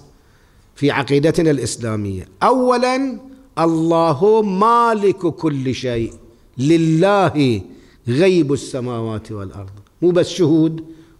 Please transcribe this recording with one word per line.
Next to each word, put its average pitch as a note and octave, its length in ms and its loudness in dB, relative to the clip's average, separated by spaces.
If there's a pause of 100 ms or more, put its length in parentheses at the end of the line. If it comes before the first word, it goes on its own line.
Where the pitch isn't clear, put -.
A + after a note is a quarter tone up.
(760)
في C#3+ 160 0
عقيدتنا C#3+ 600 0
الإسلامية. A2 800 -6 (140)
أولًا، B3+ 760 0 (400)
الله E3 840 2
مالك G#3+ 840 0
كل C#3 480 -2
شيء، A#2 380 -6 (460)
لله D#3+ 1040 2 (460)
غيب D#3+ 440 2
السماوات A#2 800 -6
والأرض. G2 380 -14 (320)
مو F3 80 4
بس E3+ 180 2
شهود، D#3+ 560 0 (360)